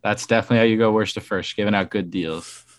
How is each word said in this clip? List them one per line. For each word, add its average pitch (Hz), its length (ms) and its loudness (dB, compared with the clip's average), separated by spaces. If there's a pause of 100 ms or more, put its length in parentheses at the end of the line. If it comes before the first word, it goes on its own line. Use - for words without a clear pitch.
That's 104 240 -2
definitely 113 320 2
how 113 60 6
you 110 160 4
go 113 120 4
worst 107 220 0
to 101 80 -8
first, - 340 -6
giving 104 200 0
out 95 160 0
good 92 180 -4
deals. 82 560 -8 (140)